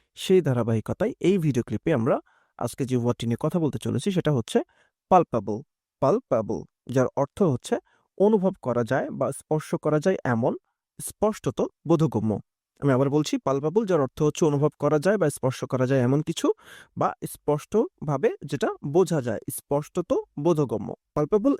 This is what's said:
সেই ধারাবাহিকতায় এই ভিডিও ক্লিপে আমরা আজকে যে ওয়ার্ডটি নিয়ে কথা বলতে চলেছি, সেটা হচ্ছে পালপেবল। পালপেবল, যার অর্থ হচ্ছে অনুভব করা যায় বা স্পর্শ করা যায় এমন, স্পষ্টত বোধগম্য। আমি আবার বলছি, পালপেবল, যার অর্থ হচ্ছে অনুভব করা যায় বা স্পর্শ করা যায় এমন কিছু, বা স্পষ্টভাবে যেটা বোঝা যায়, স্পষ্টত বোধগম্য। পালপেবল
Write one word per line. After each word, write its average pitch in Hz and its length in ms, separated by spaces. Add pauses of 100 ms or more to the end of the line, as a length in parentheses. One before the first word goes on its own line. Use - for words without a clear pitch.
(160)
সেই 185 260
ধারাবাহিকতায় 120 800
এই 190 180
ভিডিও 139 260
ক্লিপে 131 300
আমরা 143 260 (380)
আজকে - 280
যে 127 120
ওয়ার্ডটি 120 280
নিয়ে 117 140
কথা 160 200
বলতে 143 180
চলেছি, 113 340
সেটা 160 200
হচ্ছে 139 320 (460)
পালপেবল। 117 520 (380)
পালপেবল, 123 640 (320)
যার 127 220
অর্থ - 260
হচ্ছে 185 380 (380)
অনুভব 196 440
করা 120 220
যায় 131 260
বা 131 220
স্পর্শ - 440
করা 151 240
যায় 190 240
এমন, 127 340 (440)
স্পষ্টত - 600 (260)
বোধগম্য। 120 520 (420)
আমি 143 120
আবার 135 160
বলছি, 151 280
পালপেবল, 156 480
যার 180 160
অর্থ 131 200
হচ্ছে 151 240
অনুভব 147 240 (100)
করা 151 200
যায় 190 180
বা 165 120
স্পর্শ - 340
করা 127 240
যায় 135 140
এমন 131 200
কিছু, 285 320 (440)
বা - 180 (120)
স্পষ্টভাবে 151 1080 (100)
যেটা - 220 (180)
বোঝা 156 360
যায়, 117 180 (120)
স্পষ্টত - 640 (260)
বোধগম্য। 123 540 (200)
পালপেবল 208 460